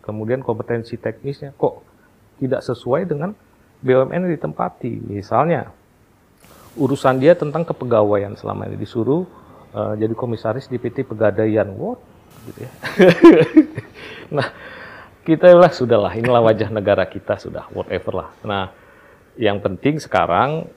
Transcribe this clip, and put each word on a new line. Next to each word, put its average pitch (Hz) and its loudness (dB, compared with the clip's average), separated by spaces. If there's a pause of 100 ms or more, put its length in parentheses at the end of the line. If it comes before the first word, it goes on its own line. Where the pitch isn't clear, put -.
kemudian 110 -6
kompetensi 117 -6
teknisnya, 139 -10
kok - -4 (560)
tidak 127 -4
sesuai 135 -4
dengan 160 -6 (480)
B 127 2
U 131 2
M - -10
N 180 -2
yang 165 -2
ditempati. 123 -8
Misalnya, 117 -2 (1040)
urusan 135 0
dia 143 4
tentang 160 -4
kepegawaian 104 0
selama 101 -8
ini 101 -12
disuruh, 120 -4 (480)
eh, 107 -4
jadi 110 -2
komisaris 117 -6
di 127 -8
P 117 -8
T 135 -8
Pegadaian. 107 0
What? 180 -8 (500)
Gitu - -20
ya. - -18
<laughs> - -20 (1500)
Nah, 143 -4 (800)
kita 170 6
lah, 175 8
sudahlah, 107 0
inilah 117 2
wajah 107 2
negara 101 0
kita, 98 -6
sudah, 87 -14
whatever 92 -8
lah. - -16 (180)
Nah, 98 -6 (640)
yang 101 -2
penting 107 -4
sekarang 110 -2